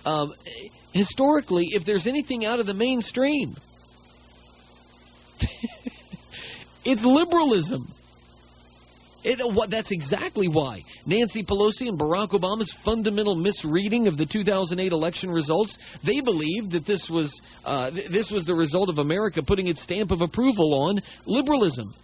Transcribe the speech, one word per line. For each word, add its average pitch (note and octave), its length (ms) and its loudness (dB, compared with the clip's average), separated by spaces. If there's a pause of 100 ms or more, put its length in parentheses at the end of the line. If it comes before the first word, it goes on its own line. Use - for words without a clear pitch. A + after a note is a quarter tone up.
Um, D3+ 280 0 (600)
historically, G3 800 4
if F#3+ 120 0
there's G3 220 2
anything B3+ 380 0
out A#3+ 160 0
of G#3 60 0
the G3+ 80 -2
mainstream, B3 800 0 (1900)
<laughs> - 0 - (1400)
it's A3+ 200 2
liberalism. C4 800 4 (1400)
It, B3 160 0 (140)
what, G#3 160 2
that's G#3+ 220 -4
exactly F#3+ 580 -2
why C3+ 340 0 (240)
Nancy G#3+ 360 2
Pelosi G#3 460 2
and F3+ 100 -2
Barack F3 300 2
Obama's G3+ 440 0
fundamental G#3 600 0
misreading G3 760 2
of D#3 80 2
the D#3 80 2
two G#3 200 -2
thousand F#3 360 2
eight F#3 120 0
election E3+ 380 -2
results, E3 460 0 (260)
they A3+ 180 2
believed F#3 520 0
that E3+ 140 0
this G3 240 0
was, D#3+ 280 0 (280)
uh, C3 240 0
th-, F#3+ 180 -6
this G3+ 220 0
was F#3+ 160 -2
the F3 80 2
result E3 340 4
of D3+ 100 0
America E3 440 2
putting F#3+ 240 2
its E3+ 160 -2
stamp F#3 280 -2
of E3+ 120 2
approval G3 520 4
on F3 260 4 (260)
liberalism. G#3 680 2 (100)